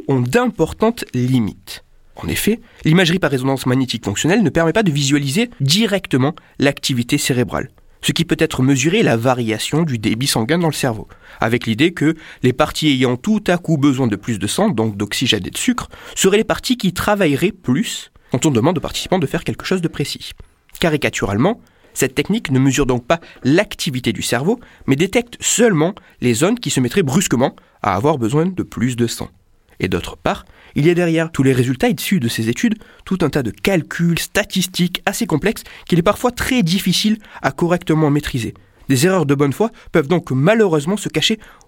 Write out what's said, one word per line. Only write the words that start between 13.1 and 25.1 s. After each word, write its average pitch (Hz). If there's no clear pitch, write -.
tout 208
à 175
coup 165
besoin 135
de 104
plus 101
de 104
sang, 202
donc 110
d'oxygène 104
et -
de -
sucre, -
seraient 190
les 220
parties -
qui 190
travailleraient 180
plus -
quand 131
on 151
demande 135
aux -
participants -
de 143
faire -
quelque -
chose 185
de 160
précis. -
Caricaturalement, 135
cette 131
technique 190
ne 131
mesure 135
donc 123
pas 170
l'activité 135
du -
cerveau, 151
mais 175
détecte 190